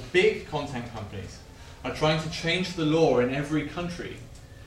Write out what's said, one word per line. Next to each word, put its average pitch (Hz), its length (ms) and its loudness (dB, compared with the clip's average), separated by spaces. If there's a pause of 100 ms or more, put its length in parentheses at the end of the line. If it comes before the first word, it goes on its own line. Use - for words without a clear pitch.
(120)
big 196 360 4
content 131 460 -4
companies, 101 460 -10 (420)
are 123 120 -4
trying 156 280 2
to - 80 -4
change 170 460 -2
the 160 100 0
law 151 340 6
in 131 140 4
every 147 340 0
country - 500 -6 (500)